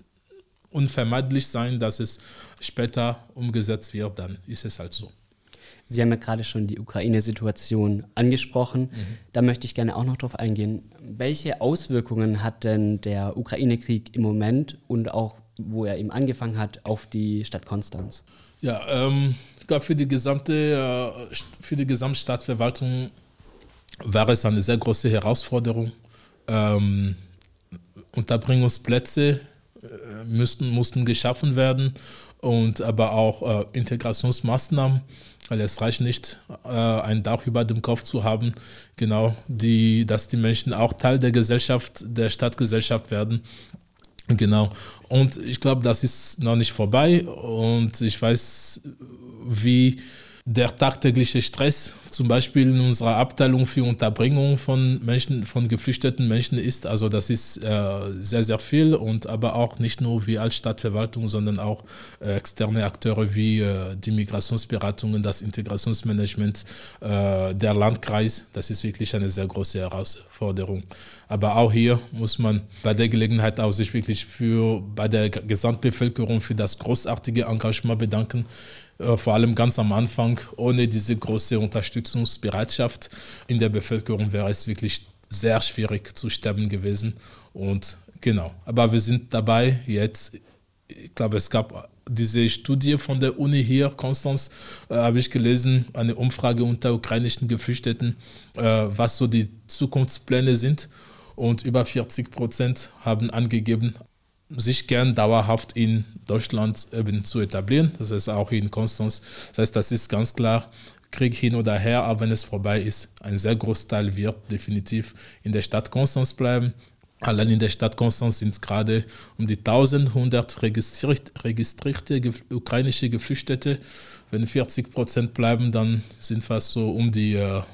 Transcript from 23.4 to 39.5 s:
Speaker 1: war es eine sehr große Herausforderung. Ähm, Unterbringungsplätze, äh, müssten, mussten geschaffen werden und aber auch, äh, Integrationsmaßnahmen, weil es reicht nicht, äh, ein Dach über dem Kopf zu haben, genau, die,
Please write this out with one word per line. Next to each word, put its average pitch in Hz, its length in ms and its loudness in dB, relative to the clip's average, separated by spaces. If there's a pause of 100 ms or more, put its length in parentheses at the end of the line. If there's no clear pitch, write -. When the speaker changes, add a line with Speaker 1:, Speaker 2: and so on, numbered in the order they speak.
Speaker 1:
war 107 260 2
es 120 140 4
eine 107 200 2
sehr 117 140 2
große 113 320 0
Herausforderung. 113 840 0 (560)
Ähm, 101 680 2 (960)
Unterbringungsplätze, 127 1300 2 (420)
äh, 113 60 -16 (380)
müssten, 120 440 0
mussten 120 360 0
geschaffen 127 500 0
werden 131 380 4 (460)
und 117 420 2
aber 110 300 2
auch, 110 500 2
äh, - 120 -6
Integrationsmaßnahmen, 127 1300 0 (460)
weil 110 140 -2
es 101 180 -2
reicht 113 220 0
nicht, - 380 -4 (240)
äh, - 60 -14
ein 110 520 2
Dach 110 240 -2
über 120 200 2
dem 113 180 -2
Kopf 117 180 0
zu 113 220 -4
haben, 113 320 0 (400)
genau, 110 400 2 (120)
die, 113 580 4